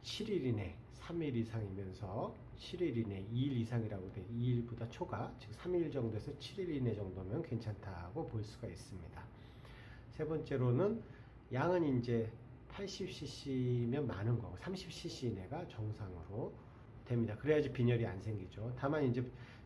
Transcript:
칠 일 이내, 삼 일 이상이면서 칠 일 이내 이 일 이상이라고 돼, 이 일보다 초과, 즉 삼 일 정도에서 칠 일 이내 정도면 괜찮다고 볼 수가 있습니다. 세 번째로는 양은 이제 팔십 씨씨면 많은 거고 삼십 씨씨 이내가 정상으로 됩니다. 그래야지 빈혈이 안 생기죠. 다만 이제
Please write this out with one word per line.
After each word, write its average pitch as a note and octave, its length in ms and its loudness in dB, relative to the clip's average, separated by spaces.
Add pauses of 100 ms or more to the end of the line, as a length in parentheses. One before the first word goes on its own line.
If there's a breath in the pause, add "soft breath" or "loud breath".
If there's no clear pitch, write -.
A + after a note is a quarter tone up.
칠 - 280 -4
일 E3 160 2
이내, G#2 300 2 (180)
삼 E3+ 280 -4
일 C#3 140 2
이상이면서 G#2 1000 -2 (220)
칠 F3+ 240 -6
일 C#3 160 4
이내 G2 340 2
이 B2+ 140 4
일 C3+ 120 2
이상이라고 G#2 540 0
돼, F#2 180 -6
이 A#2+ 180 2 (100)
일보다 A#2 320 -2
초과, B2 500 -2
즉 - 140 -12
삼 F3+ 200 -2
일 E3 160 4
정도에서 A2+ 500 0
칠 - 200 -8
일 F3+ 160 -2
이내 A#2+ 180 4
정도면 F#2+ 480 -2
괜찮다고 G2 840 -4
볼 G#2+ 160 -2
수가 - 240 -8
있습니다. E2 560 -10 (880 loud breath)
세 D#3 160 -2
번째로는 D3 760 4 (520 loud breath)
양은 D3+ 440 6
이제 A#2 320 2 (400)
팔십 G3 420 -4
씨씨면 B2+ 960 2
많은 G#2 320 2
거고 F2 180 -6
삼십 - 340 -4
씨씨 - 380 -4
이내가 A#2 380 -4
정상으로 G#2+ 840 -4 (520 loud breath)
됩니다. A2+ 320 2
그래야지 C#3 360 6
빈혈이 A#2+ 320 6
안 F#2+ 160 -2
생기죠. G#2+ 560 -4
다만 D3 280 4
이제 A#2+ 200 4 (400 loud breath)